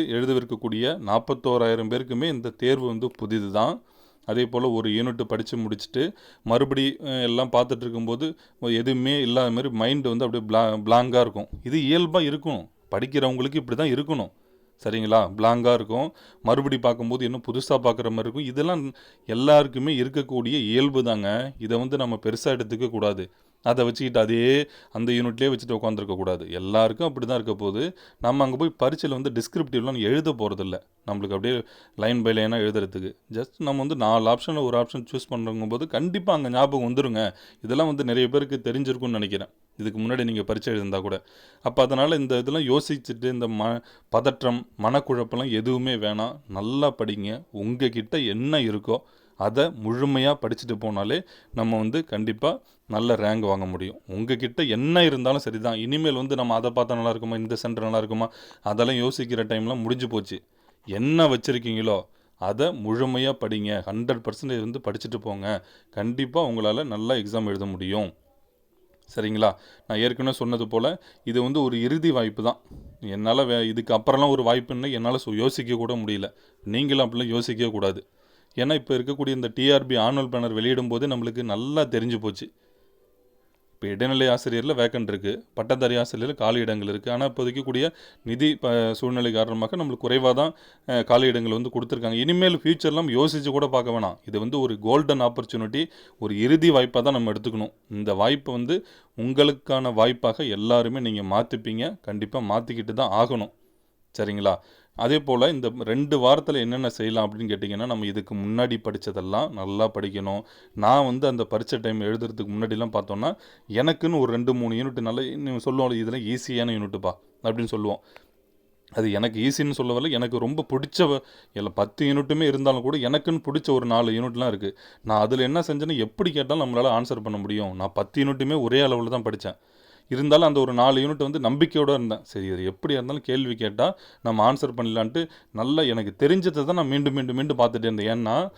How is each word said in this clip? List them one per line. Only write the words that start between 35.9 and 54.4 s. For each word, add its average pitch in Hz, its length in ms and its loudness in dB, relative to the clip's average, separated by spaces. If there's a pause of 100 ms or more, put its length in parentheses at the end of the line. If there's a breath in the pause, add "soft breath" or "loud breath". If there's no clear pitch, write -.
அங்க 143 160 0
ஞாபகம் 131 380 2
வந்துருங்க. 123 340 0 (420 loud breath)
இதெல்லாம் 139 240 2
வந்து 143 160 -2
நிறைய 123 260 2
பேருக்கு 135 340 0
தெரிஞ்சிருக்கும்னு 127 460 -2
நினைக்கிறேன், 104 400 -4 (300)
இதுக்கு 107 200 -4
முன்னாடி 120 240 -2
நீங்க 110 200 0
பரீட்சை 107 300 -2
எழுதிருந்தா 98 280 -2
கூட. 95 160 -4 (480 soft breath)
அப்ப 131 160 2
அதனால 143 340 2
இந்த 131 220 0
இதெல்லாம் 143 260 -2
யோசிச்சுட்டு 127 600 -2
இந்த 123 240 -2
ம-, 113 340 -2 (280 soft breath)
பதற்றம், 123 580 0 (120)
மனக்குழப்பம்லாம் 123 720 0
எதுவுமே 127 440 0
வேணாம். 107 520 -4
நல்லா 123 500 0
படிங்க. 107 540 -6
உங்ககிட்ட 117 760 -2
என்ன 123 340 0
இருக்கோ 110 380 0 (420 soft breath)
அதை 113 260 2 (140)
முழுமையா 131 560 2
படிச்சுட்டு 120 440 -6
போனாலே 107 380 -2 (360 loud breath)
நம்ம 113 240 0
வந்து 117 280 -2
கண்டிப்பா 110 440 -2 (400 soft breath)
நல்ல 113 260 2
ரேங்க் 107 240 0
வாங்க 98 260 0
முடியும். 92 420 -8
உங்ககிட்ட 117 560 -4